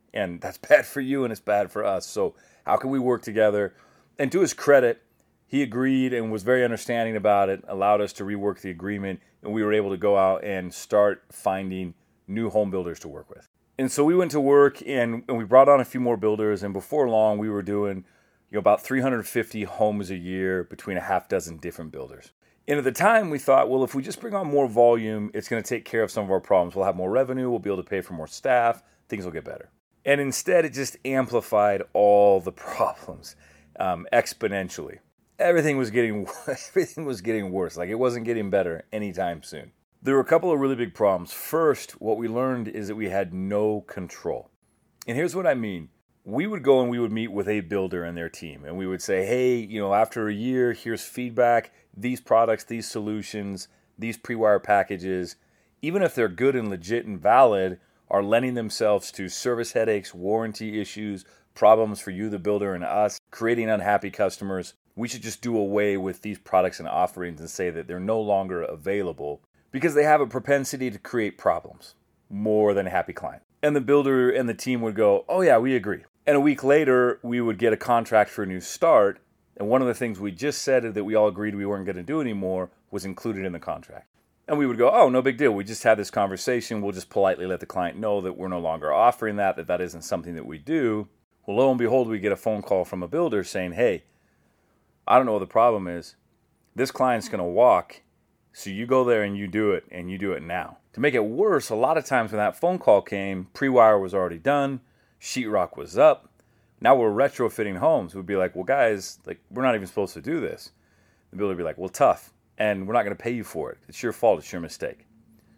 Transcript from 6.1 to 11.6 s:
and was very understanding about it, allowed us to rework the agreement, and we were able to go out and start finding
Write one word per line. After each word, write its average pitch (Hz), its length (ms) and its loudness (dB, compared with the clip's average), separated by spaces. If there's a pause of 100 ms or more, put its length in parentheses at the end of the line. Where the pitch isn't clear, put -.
and 113 200 -4
was 104 100 -6
very 123 220 2
understanding 117 500 -2
about 101 320 4
it, 95 220 -4
allowed 101 320 2
us 101 120 -4
to 101 120 -12
rework 101 340 -4
the 95 120 -10
agreement, 95 500 -8 (200)
and 104 120 -8
we 110 100 0
were 104 80 2
able 104 200 2
to 95 60 -4
go 101 200 4
out 95 260 2
and 92 300 -6
start 104 580 0
finding 95 640 -6 (340)